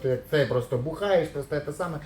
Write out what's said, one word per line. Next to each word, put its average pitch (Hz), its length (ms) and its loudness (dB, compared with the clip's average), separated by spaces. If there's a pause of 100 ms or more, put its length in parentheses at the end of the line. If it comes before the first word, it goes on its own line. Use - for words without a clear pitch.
як 127 160 0 (120)
це, 147 140 6
просто 123 320 0
бухаєш, 160 500 2
просто 147 320 -4
те 147 140 -6
саме, 165 320 -4